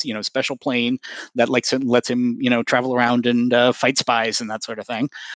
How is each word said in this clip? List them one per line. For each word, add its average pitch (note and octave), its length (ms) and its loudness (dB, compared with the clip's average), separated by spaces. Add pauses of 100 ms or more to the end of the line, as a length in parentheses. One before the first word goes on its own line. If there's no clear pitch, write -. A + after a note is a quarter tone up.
you B2+ 100 -6
know, G#2+ 100 -6
special C3 340 -4
plane B2 400 -2 (380)
that, A#2+ 140 2
like, B2 220 0
s-, C3+ 120 0
lets A#2+ 260 2
him, B2 320 0
you B2+ 80 2
know, A#2 140 2
travel B2+ 320 0
around A#2+ 320 2
and, A#2+ 260 2
uh, B2 180 6
fight C3 280 0
spies A2+ 420 0
and A2+ 80 -8
that A2 140 -8
sort A2 160 -10
of G2+ 80 -12
thing. A#2+ 200 -2 (320)